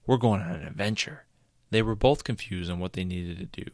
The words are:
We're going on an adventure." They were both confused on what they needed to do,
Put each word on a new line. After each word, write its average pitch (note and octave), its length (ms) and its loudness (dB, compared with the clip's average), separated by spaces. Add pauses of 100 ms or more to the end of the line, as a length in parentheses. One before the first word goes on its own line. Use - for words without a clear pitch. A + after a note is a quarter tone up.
We're B2+ 80 6
going A2+ 260 4
on E2+ 140 -4
an D#2 100 -8
adventure." G2+ 600 -4 (460)
They A2 100 6
were A2 120 2
both C3 300 4
confused F2+ 480 -4
on F2 80 -4
what F2+ 140 -4
they F#2 100 -4
needed F2+ 360 -4
to - 240 -10
do, - 100 -10